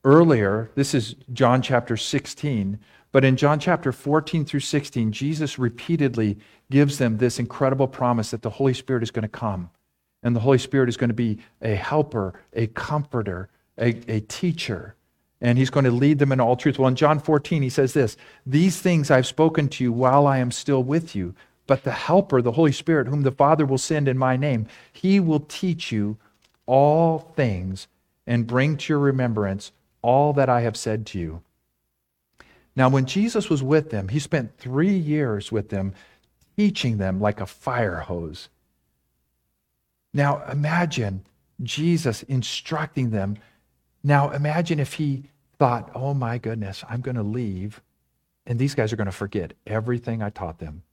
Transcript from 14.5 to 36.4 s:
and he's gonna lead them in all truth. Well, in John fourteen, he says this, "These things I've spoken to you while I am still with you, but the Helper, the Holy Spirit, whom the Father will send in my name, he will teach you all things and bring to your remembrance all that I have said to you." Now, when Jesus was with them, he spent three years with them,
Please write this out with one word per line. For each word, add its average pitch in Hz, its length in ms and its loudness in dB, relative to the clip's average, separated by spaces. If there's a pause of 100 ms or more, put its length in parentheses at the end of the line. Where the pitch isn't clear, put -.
and 120 160 4
he's 131 120 2
gonna 135 200 4
lead 139 280 4
them 135 140 2
in 131 80 2
all 123 160 4
truth. 139 220 0
Well, 131 100 4
in 127 80 2
John 151 240 4
fourteen, 151 420 0
he 131 60 -2
says 131 240 0
this, 127 240 2 (300)
"These 160 340 2
things 160 300 2
I've 127 160 6
spoken 160 420 2
to - 160 -4
you 120 80 2
while 127 340 4
I 139 120 2
am 123 120 0
still 131 320 0
with 156 320 -4
you, 90 200 -6 (320)
but 127 180 2
the 127 80 -4
Helper, 170 480 2
the 120 120 0
Holy 151 200 4
Spirit, 147 340 0
whom 143 160 -2
the 135 80 2
Father 147 360 4
will 135 120 0
send 147 300 0
in 127 80 0
my 127 220 2
name, 131 280 -2 (260)
he 196 280 2
will 160 200 2
teach 170 520 -6
you 107 240 -2 (480)
all 151 540 4 (180)
things 95 500 -2 (400)
and 117 200 0
bring 135 320 0
to 151 160 -4
your 147 40 2
remembrance 120 720 0 (300)
all 139 300 4
that 139 160 2
I 123 140 4
have 113 160 -2
said 110 280 -4
to - 120 -10
you." 82 240 -8 (1300)
Now, 131 140 4
when 135 160 4
Jesus 208 460 -2
was 143 120 0
with 151 280 0
them, 98 180 -6
he 120 100 -2
spent 143 380 -4
three 156 400 0
years 147 560 -2
with 107 160 -4
them, 98 240 -4 (640)